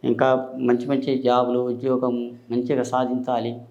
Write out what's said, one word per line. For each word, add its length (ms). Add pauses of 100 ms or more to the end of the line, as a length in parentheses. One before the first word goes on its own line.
ఇంకా 520
మంచి 320
మంచి 340
జాబులు, 380
ఉద్యోగం 800 (120)
మంచిగా 320
సాధించాలి 680 (220)